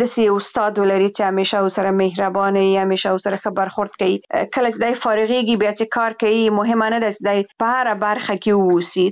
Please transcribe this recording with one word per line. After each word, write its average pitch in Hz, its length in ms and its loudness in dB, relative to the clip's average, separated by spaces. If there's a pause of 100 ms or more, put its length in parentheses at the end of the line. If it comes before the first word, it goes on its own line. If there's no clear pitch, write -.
داسې 240 180 0 (120)
یو 202 120 2
استاد 208 400 -2
ولري 196 280 2
چې 202 200 -4
همیشه 190 360 0
ورسره 196 340 0
مهربانه 196 680 0
وي، 190 80 4 (100)
همیشه 190 300 0
ورسره 196 300 -4
ښه 202 160 -4
برخورد 202 420 -4
کوي. 196 160 2
آه، - 260 -4 (120)
کله 247 160 0
چې 214 120 -8
دی 233 80 0 (120)
فارغېږي، 220 580 0
بیا 208 160 2
چې 226 80 0 (120)
کار 226 260 -2
کوي، 220 180 2 (160)
مهمه 220 380 0
نه 233 100 -2
ده 202 80 -2
چې - 140 -10
دی 202 100 2 (260)
په 226 120 2
هره 240 180 0 (120)
برخه 208 360 -2
کې 214 160 2
واوسي. 180 540 2